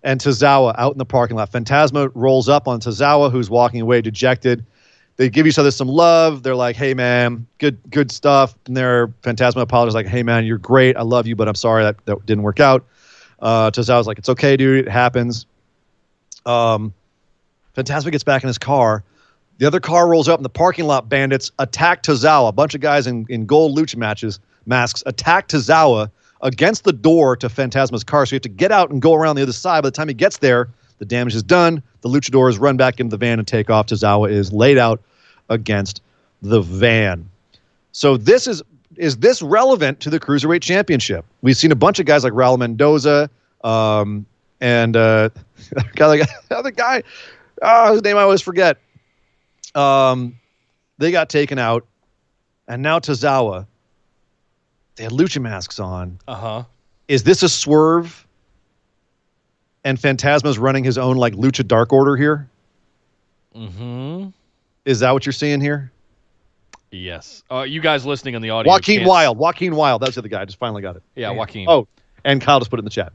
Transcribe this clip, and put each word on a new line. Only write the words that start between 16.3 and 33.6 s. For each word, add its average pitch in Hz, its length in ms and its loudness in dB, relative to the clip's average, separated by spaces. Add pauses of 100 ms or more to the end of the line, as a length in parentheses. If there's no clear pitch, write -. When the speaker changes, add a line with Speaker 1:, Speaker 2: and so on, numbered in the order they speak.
Speaker 1:
Um, 113 480 0 (840)
Fantasma 143 380 -4
gets 147 120 -4
back 135 180 0
in 135 40 -8
his 123 120 -6
car. 113 440 0 (540)
The 139 100 0
other 151 140 2
car 175 260 2
rolls 165 220 4
up, 165 100 4
and 135 60 -8
the 127 60 -8
parking 170 340 -2
lot 131 240 -2
bandits 135 500 -2
attack 165 440 -2
Tozawa. 139 480 2
A - 20 -10
bunch 139 220 0
of 135 80 -8
guys 143 240 0
in, 117 240 -6
in 113 160 -6
gold 147 280 4
lucha 156 220 -2
matches, 107 420 -6 (280)
masks 120 400 -2
attack 165 420 -2
Tozawa 131 640 2 (320)
against 151 420 -2
the 190 80 2
door 143 440 2
to 123 120 -6
Fantasma's 123 560 -4
car. 143 220 0
So - 80 -6
you - 20 -4
have 127 60 -6
to 120 80 -12
get 156 200 0
out 190 200 2
and 139 100 -4
go 160 140 6
around 156 220 0
the 135 60 -2
other 127 120 -2
side. 165 260 -2
By 135 80 -2
the 127 40 -4
time 156 160 -8
he 147 60 -8
gets 190 240 0
there, 123 300 2 (300)
the - 80 -14
damage 120 280 -4
is 110 80 -4
done. 165 400 2 (200)
The 120 80 -4
luchadors 131 500 2
run 139 160 2
back 127 240 0
into 120 100 -4
the 107 60 -6
van 117 220 -2
and 110 100 -6
take 110 220 -2